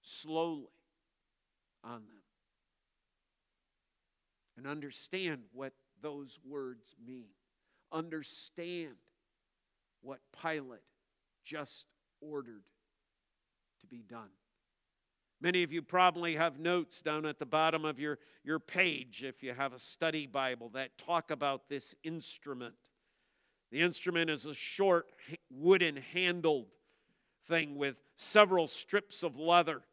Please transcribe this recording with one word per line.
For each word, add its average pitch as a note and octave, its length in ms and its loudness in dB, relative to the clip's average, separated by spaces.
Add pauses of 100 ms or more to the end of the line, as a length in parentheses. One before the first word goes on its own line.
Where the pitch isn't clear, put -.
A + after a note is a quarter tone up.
slowly D#3+ 640 -4 (1160)
on A2+ 240 -12
them G#2 160 -20 (2250)
and C3 80 -14
understand D3 800 -6 (100)
what C3 200 -10 (280)
those C#3+ 420 -10
words C3 520 -10 (100)
mean. B2 240 -16 (640)
Understand D#3+ 1040 -6 (1040)
what C3 180 -12 (220)
Pilate C#3+ 380 -4 (640)
just - 420 -10 (360)
ordered C3 420 -10 (1160)
to - 60 -20
be A#2+ 140 -18
done. A2 280 -16 (1120)
Many F3+ 220 4
of D3 80 -2
you E3 100 -2
probably E3+ 540 4
have D3+ 240 0
notes E3+ 420 0
down D#3 240 -2
at D3+ 120 -4
the D3 80 -6
bottom D#3 400 2
of D3+ 140 -4
your, D3 180 -4 (260)
your D3+ 160 -2
page, C#3 640 -2
if C3+ 200 -10
you B2+ 100 -6
have C3+ 200 -2
a B2+ 60 -16
study D#3 460 -2
Bible, B2+ 440 -4
that B2+ 280 -10
talk E3+ 340 -2
about C#3 380 -2
this C#3+ 240 -8 (100)
instrument. C#3 720 -10 (960)
The C3+ 100 0
instrument E3+ 480 2
is C#3 160 -4
a D3+ 80 -8
short, F3 540 2 (220)
h-, D#3 80 -12 (120)
wooden D#3+ 480 6
handled E3 680 0 (800)
thing D#3 300 0
with C#3 220 -2 (180)
several F#3 520 8
strips - 560 -2
of C#3 140 -2
leather D#3+ 440 6 (120)